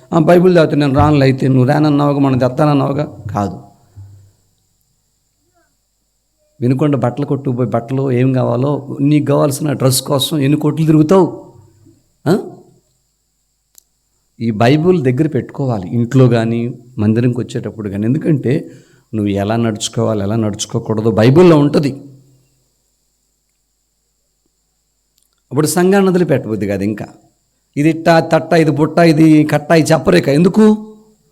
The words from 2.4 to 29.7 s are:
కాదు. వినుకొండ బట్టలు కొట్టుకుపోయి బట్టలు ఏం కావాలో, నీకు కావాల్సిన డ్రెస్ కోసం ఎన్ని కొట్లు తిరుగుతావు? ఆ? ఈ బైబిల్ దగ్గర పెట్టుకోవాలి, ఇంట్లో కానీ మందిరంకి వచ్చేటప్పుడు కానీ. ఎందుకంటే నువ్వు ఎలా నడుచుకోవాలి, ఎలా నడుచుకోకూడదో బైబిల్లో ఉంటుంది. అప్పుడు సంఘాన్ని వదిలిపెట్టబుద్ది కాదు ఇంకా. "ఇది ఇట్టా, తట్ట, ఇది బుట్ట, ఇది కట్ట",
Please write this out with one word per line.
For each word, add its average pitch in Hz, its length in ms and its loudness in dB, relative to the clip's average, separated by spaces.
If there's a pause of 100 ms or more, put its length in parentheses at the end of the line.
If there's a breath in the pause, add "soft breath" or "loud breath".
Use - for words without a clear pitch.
కాదు. 101 280 -6 (3000)
వినుకొండ 139 340 0
బట్టలు 127 300 -4
కొట్టుకుపోయి 131 440 -4
బట్టలు 131 420 -4
ఏం 127 220 0
కావాలో, 127 680 -4
నీకు 147 240 2
కావాల్సిన 147 460 -2
డ్రెస్ 127 300 0
కోసం 143 360 -4
ఎన్ని 143 220 0
కొట్లు 147 260 -2
తిరుగుతావు? 156 680 2 (760)
ఆ? 175 120 2 (2000)
ఈ 117 120 -4
బైబిల్ 151 520 2
దగ్గర 131 240 0
పెట్టుకోవాలి, 120 640 -6
ఇంట్లో 120 380 2
కానీ 117 460 -2 (240)
మందిరంకి 117 420 0
వచ్చేటప్పుడు 107 500 -8
కానీ. 101 160 -6
ఎందుకంటే 147 680 -2 (440 loud breath)
నువ్వు 104 160 -2
ఎలా 98 240 -2
నడుచుకోవాలి, 110 680 -4
ఎలా 101 120 -4
నడుచుకోకూడదో 110 760 -4
బైబిల్లో 143 460 4
ఉంటుంది. 147 340 0 (3500)
అప్పుడు 147 240 -2
సంఘాన్ని 190 440 2
వదిలిపెట్టబుద్ది 117 560 -2
కాదు 98 160 -4
ఇంకా. 104 220 -6 (720)
"ఇది 147 120 2
ఇట్టా, 165 300 2
తట్ట, 160 340 -2
ఇది 165 180 2
బుట్ట, 151 280 -2
ఇది 156 440 6
కట్ట", 151 280 -2